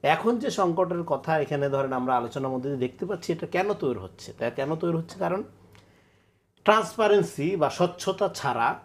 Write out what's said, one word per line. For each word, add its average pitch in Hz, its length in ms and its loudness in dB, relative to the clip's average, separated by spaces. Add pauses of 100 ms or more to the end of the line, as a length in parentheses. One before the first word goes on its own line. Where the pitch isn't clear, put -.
এখন 165 300 4 (100)
যে 269 60 0 (100)
সংকটের 175 440 2
কথা 160 280 -2 (120)
এখানে 143 220 -2 (100)
ধরেন 135 240 0
আমরা 127 200 0
আলোচনার 131 340 -4
মধ্যে 131 160 -4
দিয়ে 135 160 -2
দেখতে - 240 -6
পাচ্ছি, 185 260 -6
এটা 165 200 -8
কেন 185 180 2
তৈরি 131 320 -2
হচ্ছে? - 320 -16
তা 113 60 -4 (160)
কেন 139 100 -2 (120)
তৈরি 170 200 0
হচ্ছে? 165 220 -12
কারণ 175 160 -2 (1300)
ট্রান্সপারেন্সি 208 800 4 (140)
বা 143 160 4
স্বচ্ছতা 180 500 0 (120)
ছাড়া 120 280 0 (180)